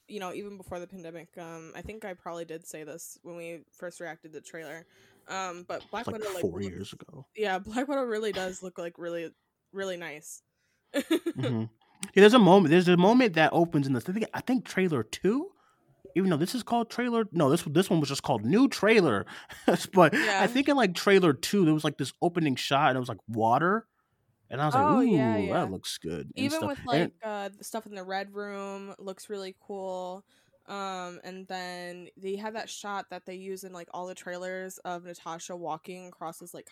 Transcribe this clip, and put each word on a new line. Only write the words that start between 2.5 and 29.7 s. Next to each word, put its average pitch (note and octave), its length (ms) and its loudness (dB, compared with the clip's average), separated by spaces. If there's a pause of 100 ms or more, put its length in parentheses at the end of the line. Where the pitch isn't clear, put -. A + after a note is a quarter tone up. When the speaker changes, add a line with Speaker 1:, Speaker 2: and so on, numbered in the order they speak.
Speaker 1:
say D#3 160 -14
this D3+ 400 -14
when E3+ 140 -16
we E3+ 340 -14
first - 300 -14
reacted D#3+ 320 -14
to D3 60 -14
the - 60 -18
trailer. D#3+ 400 -14 (420)
Um, F#3 400 -8
but - 220 -8
Black A3 180 -8
Speaker 2:
Like, A3+ 100 -6
Speaker 1:
Widow, G#3+ 160 -6
like, F3+ 80 -6
Speaker 2:
four G2+ 200 -4
Speaker 1:
looks, G2 80 -6
Speaker 2:
years F2+ 240 -12
ago. - 420 -20
Speaker 1:
yeah, G3 240 -4
<laughs> - 0 -
Black G#3+ 280 -6
Widow C4+ 160 -2
really A3 300 -4
does F#3 300 -8
look, F#3 140 -14
like, F3 220 -10
really, E3+ 320 -8 (420)
really F#3+ 240 -6
nice. D#3 460 -14 (500)
<laughs> C#4 80 0 (360)
Speaker 2:
Mm-hmm. A2+ 260 -2 (500)
Yeah, G3 80 8
there's G#3 120 12
a C4 60 8
moment, F3+ 300 8
there's E3+ 180 6
a F3+ 100 6
moment A3 380 6
that D#3 180 4
opens D#3+ 340 2
in C3+ 60 2
the, B2 60 2
I F#3 120 -4
think, G#3+ 220 -2
I C#3 80 -6
think - 240 0
trailer E3 380 0
two, C4+ 480 -2 (640)
even F#3+ 140 4
though E3+ 80 4
this F3 180 -2
is A#3+ 80 -6
called A#3 280 0
trailer, A#3 400 0
no, C#3 180 4
this, E3+ 140 2
this E3 260 2
one E3 120 4
was C#3 80 0
just C3+ 140 -4
called A2+ 220 0
new G#3 240 6
trailer. F3 560 4 (420)
<laughs> - 260 2
But F3+ 220 8 (240)
I G3 80 6
Speaker 1:
Yeah. - 0 -
Speaker 2:
think C4 220 2
in, C#4+ 80 4
like, G3 180 2
trailer F#3+ 380 6
two, F#3+ 320 2
there D#3 80 6
was, D3+ 120 2
like, D3+ 120 -2
this C3 240 -4
opening E3+ 340 2
shot C#3 340 2
and B2+ 80 2
it - 20 0
was, B2+ 100 -4
like, A2 180 -10
water. B2+ 600 2 (640)
And C3 120 -4
I D3 60 2
was C#3 80 2
like, - 100 4
Speaker 1:
Oh, C4 160 4
yeah, A3 360 4
Speaker 2:
"Ooh, G3 100 -2
Speaker 1:
yeah. - 60 -2
Speaker 2:
that C#3 180 0
looks - 260 -8
good," D#2+ 400 -8
and C4 80 -2
Speaker 1:
Even C#4+ 60 -2
Speaker 2:
stuff. D#4+ 180 -4
Speaker 1:
with, C#4 100 -8 (120)
Speaker 2:
And E3+ 200 0
Speaker 1:
like, - 20 -20 (100)
uh, G#3 340 -8
the - 60 -18
stuff A3 220 -10
in G#3 100 -16
the F#3+ 80 -10
Red G3 320 -6
Room G3 640 -10
looks F#3+ 300 -12
really G3 320 -10
cool. F#3 640 -10 (420)